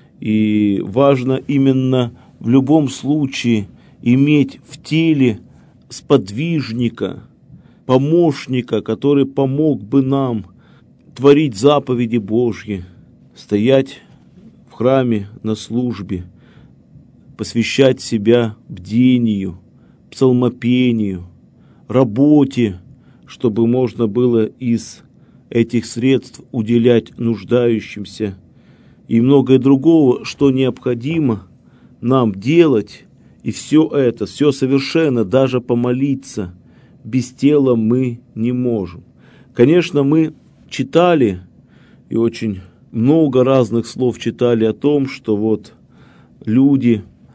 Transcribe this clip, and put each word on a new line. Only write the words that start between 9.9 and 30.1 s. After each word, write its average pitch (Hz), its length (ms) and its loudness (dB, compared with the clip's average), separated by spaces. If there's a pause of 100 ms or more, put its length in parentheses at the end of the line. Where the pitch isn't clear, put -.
нам 131 440 -2 (720)
творить 143 380 4
заповеди 123 600 0
Божьи, 104 680 -4 (500)
стоять 131 680 0 (680)
в - 40 -20
храме 120 540 0 (140)
на 110 140 -4
службе, 107 720 -8 (1080)
посвящать 127 640 0
себя 113 540 0 (140)
бдению, 104 920 -2 (540)
псалмопению, 120 1120 0 (600)
работе, 127 920 2 (460)
чтобы 113 400 -2
можно 117 400 -2
было 117 400 0
из - 560 -6 (480)
этих 117 360 -2
средств 127 540 -2 (120)
уделять 117 640 0
нуждающимся, 107 1200 -4 (720)
и 117 120 2
многое 131 380 4
другого, 135 640 2